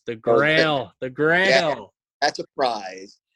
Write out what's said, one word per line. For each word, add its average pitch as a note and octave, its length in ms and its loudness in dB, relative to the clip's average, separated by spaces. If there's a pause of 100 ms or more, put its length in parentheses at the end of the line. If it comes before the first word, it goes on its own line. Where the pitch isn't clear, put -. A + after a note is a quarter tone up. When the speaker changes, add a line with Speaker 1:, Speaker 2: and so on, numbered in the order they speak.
Speaker 1:
The A#2+ 80 -8
Speaker 2:
so - 20 -8
th-, A2+ 60 -20
Speaker 1:
Grail. D3 800 2
The C3 60 -8
Speaker 2:
yeah, - 20 -6
Speaker 1:
Grail. C#3 840 0 (280)
Speaker 2:
that's D3+ 180 -2
a - 60 -8 (100)
prize. G2+ 640 -6 (160)